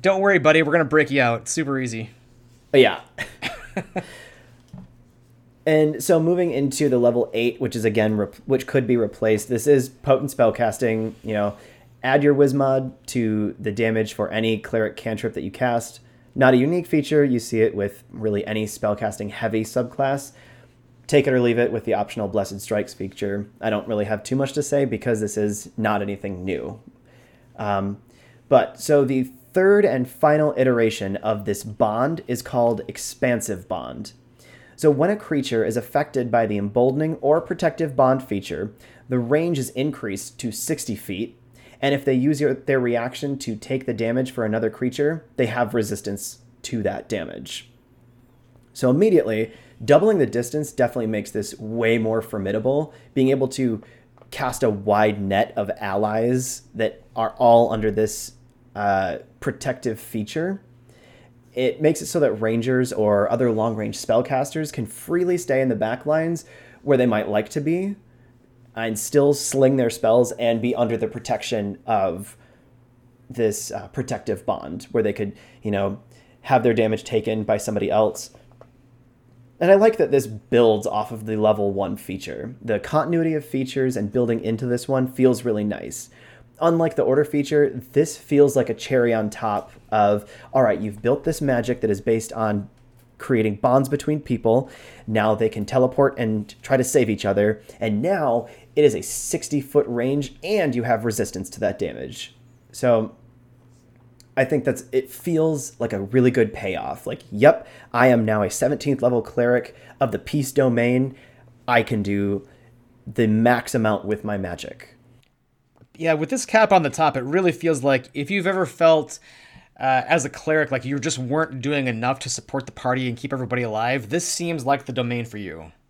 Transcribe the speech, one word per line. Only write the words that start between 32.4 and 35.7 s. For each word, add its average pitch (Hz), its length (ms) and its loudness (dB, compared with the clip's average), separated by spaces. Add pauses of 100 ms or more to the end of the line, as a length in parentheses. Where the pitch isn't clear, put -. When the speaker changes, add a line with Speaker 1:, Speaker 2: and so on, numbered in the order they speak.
Speaker 2:
called 117 460 0
Expansive 110 800 -4
Bond. 65 440 -10 (640)
So 156 140 4
when 147 200 2
a 208 60 0
creature 135 460 -2
is 107 140 0